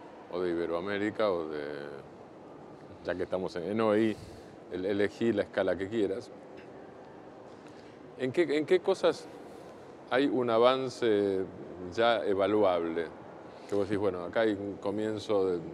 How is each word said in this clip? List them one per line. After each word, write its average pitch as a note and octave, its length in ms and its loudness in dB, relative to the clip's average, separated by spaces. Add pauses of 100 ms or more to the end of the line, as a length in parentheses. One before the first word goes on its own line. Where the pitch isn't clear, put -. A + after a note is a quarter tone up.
(320)
o F2 80 -2
de F2+ 100 0
Iberoamérica G2 800 0
o E2+ 180 0
de, D2+ 140 -6 (1400)
ya F2 100 -2
que F2+ 80 -4
estamos F2+ 320 -4
en, F2 80 -6
en G2+ 180 0
O A2 140 4
E G#2+ 80 6
I, A2 140 2 (560)
el-, F#2 140 -4
elegí G#2 460 2
la G2+ 100 2
escala F#2 360 0
que F#2+ 100 -4
quieras, A2 420 0 (1900)
¿en B2+ 140 0
qué, D3 260 2
en D3+ 80 0
qué F#3 140 6
cosas F3+ 460 2 (840)
hay C3+ 160 6
un B2 240 2
avance A2+ 960 4 (500)
ya A2+ 300 4
evaluable? F#2 800 4 (640)
Que G2+ 80 -2
vos G2+ 120 0
decís, G2+ 120 0
"Bueno, F#2 240 0
acá F2 160 0
hay A2 140 4
un G2 280 -6
comienzo G#2 640 0
de F2 140 2 (140)